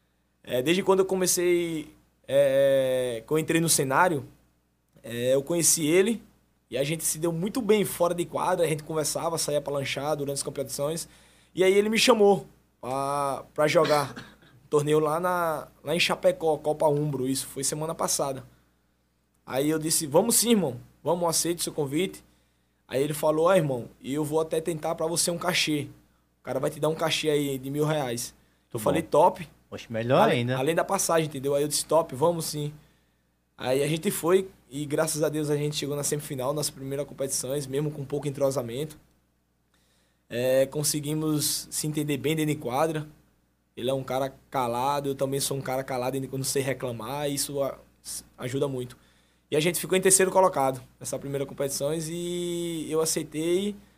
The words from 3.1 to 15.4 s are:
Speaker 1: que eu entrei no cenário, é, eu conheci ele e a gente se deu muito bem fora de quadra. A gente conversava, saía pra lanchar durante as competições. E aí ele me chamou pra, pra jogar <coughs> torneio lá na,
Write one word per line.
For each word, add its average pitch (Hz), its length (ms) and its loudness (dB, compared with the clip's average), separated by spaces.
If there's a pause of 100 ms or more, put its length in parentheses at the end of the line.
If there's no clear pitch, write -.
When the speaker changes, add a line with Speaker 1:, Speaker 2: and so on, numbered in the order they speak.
Speaker 1:
que - 60 -4
eu 156 60 4
entrei 165 220 2
no 165 80 2
cenário, 147 560 2 (800)
é, 120 320 0
eu 139 80 4
conheci 165 440 2
ele 196 360 4 (480)
e 113 80 -4
a 143 60 2
gente 160 200 -4
se - 140 -2
deu 170 140 -2
muito 196 280 -4
bem 208 240 4
fora 175 300 0
de 175 100 -2
quadra. 170 400 0
A 151 40 4
gente 151 140 -2
conversava, 156 560 -2
saía 147 220 -2
pra 143 120 -6
lanchar 143 440 -4
durante 143 200 -4
as 135 60 -4
competições. 143 640 -6 (500)
E 180 80 4
aí 190 100 6
ele 208 140 4
me 220 100 0
chamou 202 480 6 (340)
pra, 139 640 -2 (100)
pra 151 120 4
jogar 147 480 4 (240)
<coughs> - 320 -20
torneio 151 300 4
lá 151 180 0
na, 175 480 -2 (160)